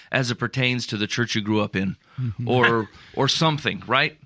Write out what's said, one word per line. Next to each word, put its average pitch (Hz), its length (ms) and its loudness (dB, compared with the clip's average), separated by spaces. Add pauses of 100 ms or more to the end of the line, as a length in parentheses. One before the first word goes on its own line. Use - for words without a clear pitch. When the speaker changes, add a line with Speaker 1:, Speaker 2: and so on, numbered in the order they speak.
(120)
Speaker 1:
as 127 200 0
it 113 40 -2
pertains 123 520 -2
to 113 100 -6
the 104 100 0
church - 280 -2
you 110 60 0
grew 107 180 2
up 104 160 -2
in, 95 220 -2 (220)
Speaker 2:
Mm-hmm. 123 280 -4
Speaker 1:
or, 117 420 4 (240)
or 135 140 2
something, 139 600 0
right? 143 380 0